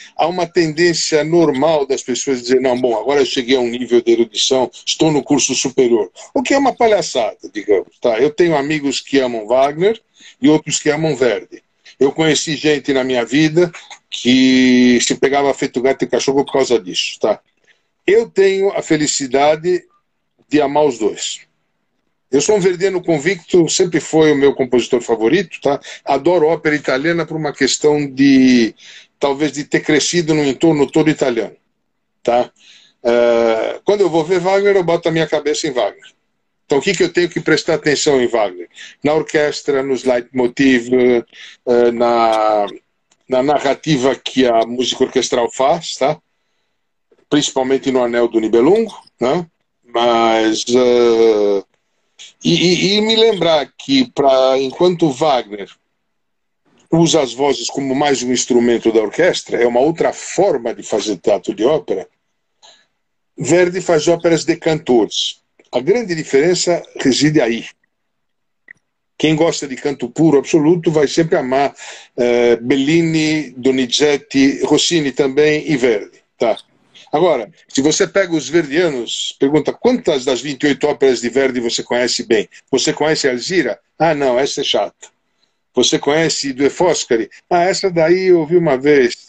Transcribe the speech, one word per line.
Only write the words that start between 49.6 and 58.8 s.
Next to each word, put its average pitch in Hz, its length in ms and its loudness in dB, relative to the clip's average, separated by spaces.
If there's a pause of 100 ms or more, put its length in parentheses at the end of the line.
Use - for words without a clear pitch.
Mas, 113 840 0
eh, 113 920 2 (800)
e, 165 100 0
e, 175 420 0
e 214 40 0
me 220 160 0
lembrar 170 640 0
que, 131 340 0
pra, 131 460 2
enquanto 165 520 0
Wagner 120 580 -2 (1200)
usa 165 300 4
as 120 100 -4
vozes 123 360 -2
como 135 260 -4
mais 139 280 0
um 123 100 -2
instrumento 120 600 2